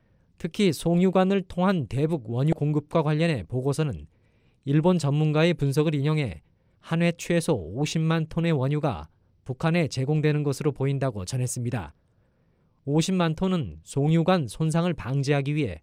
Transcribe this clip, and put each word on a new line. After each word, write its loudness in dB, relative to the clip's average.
특히 0
송유관을 2
통한 0
대북 -2
원유 0
공급과 0
관련해 0
보고서는 -2
일본 4
전문가의 2
분석을 0
인용해 -2
한 -2
해 2
최소 0
오십만 -2
톤의 -2
원유가 -2
북한에 0
제공되는 0
것으로 -2
보인다고 -2
전했습니다. -6
오십만 0
톤은 -2
송유관 2
손상을 0
방지하기 -2
위해 -4